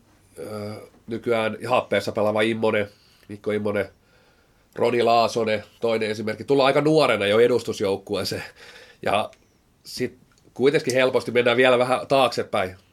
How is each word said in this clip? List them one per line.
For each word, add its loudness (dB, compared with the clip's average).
ö, -12
nykyään -2
Happeessa -2
pelaava 0
Immonen, 0
Mikko -8
Immonen, -2
Roni 0
Laasonen, 2
toinen -2
esimerkki, -6
tullaan 2
aika 4
nuorena 2
jo 4
edustusjoukkueeseen. 0
Ja -2
sit -8
kuitenkin 0
helposti 0
mennään 2
vielä 4
vähän 0
taaksepäin, 0